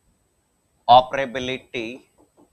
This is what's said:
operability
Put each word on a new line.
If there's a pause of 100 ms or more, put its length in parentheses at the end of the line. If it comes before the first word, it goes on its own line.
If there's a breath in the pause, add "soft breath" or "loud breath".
(880)
operability (420)